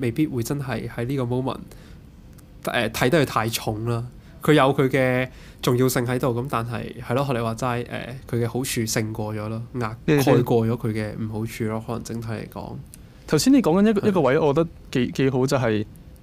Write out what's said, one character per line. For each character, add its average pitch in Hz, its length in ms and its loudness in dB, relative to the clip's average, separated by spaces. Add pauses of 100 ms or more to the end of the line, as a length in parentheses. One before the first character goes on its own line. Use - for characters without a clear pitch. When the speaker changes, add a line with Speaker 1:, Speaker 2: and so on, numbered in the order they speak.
Speaker 1:
未 123 100 0
必 151 160 0
會 123 160 -4
真 143 180 -4
係 117 280 -6
喺 117 160 -6
呢 139 140 -4
個 131 40 0
moment， 123 360 -2 (1040)
呃， 113 260 0
睇 - 180 0
得 165 140 6
佢 - 20 4
太 113 240 0
重 113 400 -6
啦。 117 160 -2 (380)
佢 156 120 4
有 143 80 6 (120)
佢 135 140 2
嘅 127 400 2 (320)
重 127 160 2
要 131 120 4
性 127 180 0
喺 123 120 -2
度， 135 100 0
噉 120 200 -2
但 117 180 -2
係， 113 360 -8
係 120 120 -2
咯， 139 120 2
學 135 80 -2
你 113 60 -2
話 117 140 -2
齋， 120 360 -4
呃， 117 260 -8 (120)
佢 117 140 -2
嘅 117 60 0
好 113 60 -8
處 127 260 -4
勝 110 320 -2
過 107 220 -6
咗 107 140 -6
咯， 113 140 -6 (120)
壓， 113 220 -6 (100)
Speaker 2:
嗯， 151 120 4
嗯。 139 40 2
Speaker 1:
蓋 123 200 6
過 117 240 2
咗 113 100 0
佢 113 160 -4
嘅 107 180 -4 (120)
唔 110 60 -6
好 110 180 -6
處 117 180 -8
咯， 110 220 -4
可 120 60 -6
能 113 100 -6
整 113 180 -10
體 113 80 -10
嚟 107 200 -8
講。 - 240 -12 (540)
Speaker 2:
頭 156 120 2
先 254 140 6
你 277 100 8
講 190 200 4
緊 220 80 6
一 - 20 2
個， 208 80 2
Speaker 1:
係。 208 80 2
Speaker 2:
一 - 20 6
個 185 120 4
位， 135 160 6
我 151 160 4
覺 165 100 4
得 165 60 -4 (220)
幾， 123 220 2
幾 135 160 2
好， 131 160 2
就 143 120 2
係 110 260 2 (380)